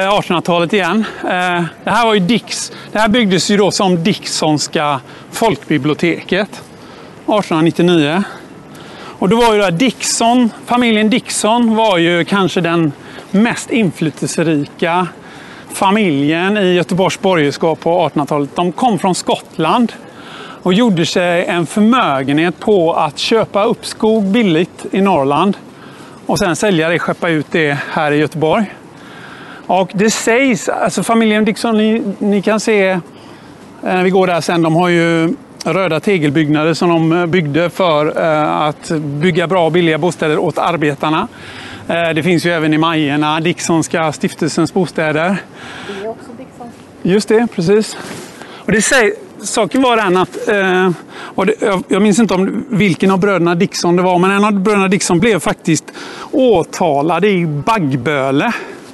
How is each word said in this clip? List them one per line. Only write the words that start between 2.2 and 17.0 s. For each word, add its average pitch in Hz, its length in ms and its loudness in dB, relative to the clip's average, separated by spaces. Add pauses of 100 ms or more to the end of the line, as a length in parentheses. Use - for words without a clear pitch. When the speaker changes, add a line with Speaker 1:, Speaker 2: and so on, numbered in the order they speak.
Speaker 1:
det 208 80 -2
här 226 100 4
byggdes 202 420 2
ju 208 60 4
då 214 140 4
som 180 320 0
Dicksonska 156 960 -2 (320)
folkbiblioteket 170 1300 -2 (640)
artonhundranittionio. 170 1000 2 (960)
Och 190 100 0
då 226 60 4
var 233 180 4
ju 208 40 4
det 208 60 4
här 185 80 2
Dixon, 233 800 2 (160)
familjen 226 440 2
Dixon 220 680 0
var 214 220 4
ju 170 280 2
kanske 196 360 0
den 160 300 0 (400)
mest 214 400 0
inflytelserika 170 1400 -2 (680)
familjen 185 840 0
i 185 160 2
Göteborgs 175 480 0